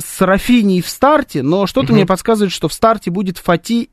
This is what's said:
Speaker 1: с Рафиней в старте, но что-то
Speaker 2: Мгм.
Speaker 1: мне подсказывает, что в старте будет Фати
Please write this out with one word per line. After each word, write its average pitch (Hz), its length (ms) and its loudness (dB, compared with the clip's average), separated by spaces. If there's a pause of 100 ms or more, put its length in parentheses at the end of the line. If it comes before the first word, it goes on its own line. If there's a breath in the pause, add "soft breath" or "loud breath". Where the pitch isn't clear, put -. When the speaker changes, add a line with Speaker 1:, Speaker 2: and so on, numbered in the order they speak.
Speaker 1:
с - 160 -14
Рафиней 196 600 2
в - 80 -10
старте, 269 520 0
но 180 240 0
что-то - 200 -2
Speaker 2:
Мгм. 226 80 2
Speaker 1:
мне 202 120 4
подсказывает, 202 460 0
что - 160 -6
в - 60 -6
старте 220 360 0
будет 185 280 -6
Фати 226 540 -2